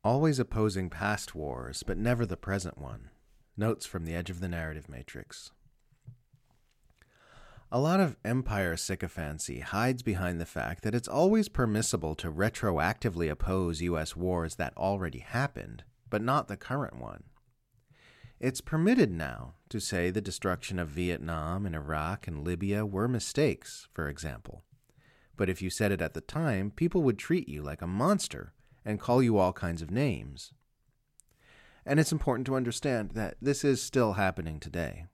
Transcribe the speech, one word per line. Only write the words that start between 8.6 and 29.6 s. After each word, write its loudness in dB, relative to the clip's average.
sycophancy -4
hides 0
behind 0
the -2
fact -6
that 0
it's 0
always 4
permissible 2
to -6
retroactively 2
oppose 0
U 2
S -4
wars -2
that -4
already -2
happened, -6
but 2
not 0
the -6
current -4
one. -10
It's -2
permitted 4
now -6
to -4
say 0
the 0
destruction -2
of -2
Vietnam -2
and -2
Iraq -4
and -6
Libya 0
were 0
mistakes, 0
for -2
example. -10
But 2
if -2
you -2
said 2
it 0
at -2
the -6
time, 0
people 2
would 4
treat 0
you -8
like -6
a -4
monster 0
and -2
call 4
you 6
all 6
kinds -4